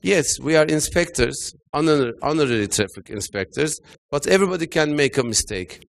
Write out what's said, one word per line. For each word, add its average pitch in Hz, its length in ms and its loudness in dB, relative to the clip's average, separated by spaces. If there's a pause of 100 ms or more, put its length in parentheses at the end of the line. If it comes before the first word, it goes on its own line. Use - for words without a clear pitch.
Yes, 175 380 2
we 151 160 -2
are 156 80 6
inspectors, 156 880 0 (200)
honor-, 143 480 2
honorary 127 460 0
traffic 98 420 -2
inspectors, 107 720 -4 (280)
but 143 180 -2
everybody 185 380 2
can 151 300 0
make 143 220 2
a 135 60 2
mistake. 104 680 -4